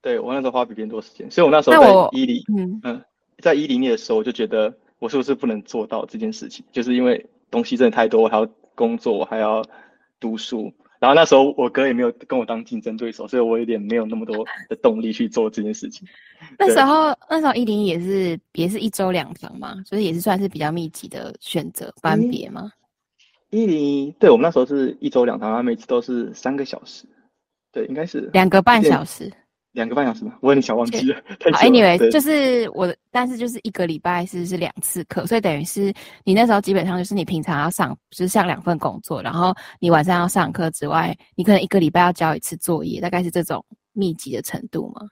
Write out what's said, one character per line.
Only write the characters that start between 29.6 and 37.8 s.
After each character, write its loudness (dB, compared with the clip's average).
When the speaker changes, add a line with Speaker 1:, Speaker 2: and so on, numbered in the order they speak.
Speaker 1:
两 -4
个 -6
半 0
小 -2
时 -12
嘛， -12
我 2
有 6
点 4
小 -2
忘 0
记 -2
了， -6
Speaker 2:
对。 2
Speaker 1:
太 -
久 -
了， 2
Speaker 2:
好， 4
anyway， 8
Speaker 1:
对。 6
Speaker 2:
就 2
是 0
我， -2
但 -2
是 -6
就 -6
是 -8
一 -6
个 -2
礼 -6
拜 -2
是， -8
是 -6
两 -4
次 -6
课， -6
所 0
以 2
等 0
于 -4
是 -4
你 2
那 6
时 4
候 4
基 0
本 2
上 -2
就 -4
是 -6
你 -2
平 -4
常 -2
要 0
上， -2